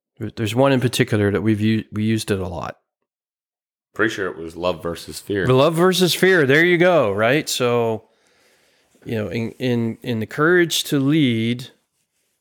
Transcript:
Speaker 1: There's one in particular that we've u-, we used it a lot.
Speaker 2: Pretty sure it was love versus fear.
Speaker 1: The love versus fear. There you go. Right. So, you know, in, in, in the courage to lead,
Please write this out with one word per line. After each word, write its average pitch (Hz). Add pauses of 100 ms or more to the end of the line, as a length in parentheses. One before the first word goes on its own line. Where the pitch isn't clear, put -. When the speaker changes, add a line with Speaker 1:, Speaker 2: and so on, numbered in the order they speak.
(200)
Speaker 1:
There's 110
one 139
in 131
particular 113
that 92
we've 107
u-, 110
we 107
used 110
it 101
a 90
lot. 76 (1200)
Speaker 2:
Pretty 110
sure 95
it -
was 82
love 85
versus 85
fear. 98
Speaker 1:
The 127
love 147
versus 180
fear. 185
There 147
you 175
go. 160
Right. 113
So, 117 (960)
you 117
know, 104
in, 113
in, 117
in 120
the 107
courage 170
to 147
lead, 127 (720)